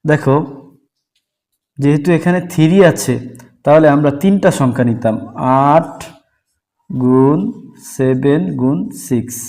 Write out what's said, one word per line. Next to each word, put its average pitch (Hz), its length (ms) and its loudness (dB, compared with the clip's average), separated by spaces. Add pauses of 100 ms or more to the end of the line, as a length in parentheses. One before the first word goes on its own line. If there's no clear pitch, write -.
দেখো, 147 300 0 (1400)
যেহেতু 143 300 0 (100)
এখানে 175 220 0 (120)
থ্রি 160 260 2 (140)
আছে, 127 240 -4 (500)
তাহলে 156 300 6
আমরা 147 160 0 (100)
তিনটা 196 280 2 (100)
সংখ্যা 127 300 0
নিতাম, 113 260 -2 (540)
আট 151 240 0 (960)
গুণ 131 500 2 (560)
সেভেন 135 460 0 (200)
গুণ 135 160 0 (280)
সিক্স - 320 -6 (120)